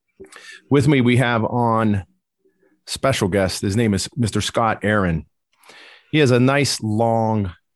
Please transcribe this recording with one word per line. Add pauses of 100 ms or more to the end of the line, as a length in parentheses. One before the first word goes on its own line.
(720)
With
me,
we
have
on (800)
special
guest.
His
name
is
Mister
Scott
Aaron. (840)
He
has
a
nice
long (240)